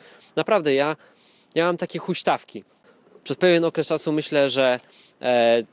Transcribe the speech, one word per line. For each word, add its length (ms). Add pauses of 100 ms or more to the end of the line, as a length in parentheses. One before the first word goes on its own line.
(360)
Naprawdę, 380
ja, 220 (600)
ja 100
mam 120
takie 220
huśtawki. 640 (600)
Przez 140
pewien 280
okres 220
czasu 240
myślę, 380
że, 300 (420)
e, 520